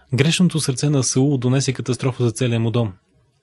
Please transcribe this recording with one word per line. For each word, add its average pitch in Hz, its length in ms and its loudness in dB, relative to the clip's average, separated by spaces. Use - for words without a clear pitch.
Грешното 160 460 2
сърце 139 300 -2
на 139 120 2
Саул 143 360 0
донесе 127 340 0
катастрофа 123 520 -4
за 113 80 2
целия 117 280 -2
му 117 100 0
дом. 110 220 -2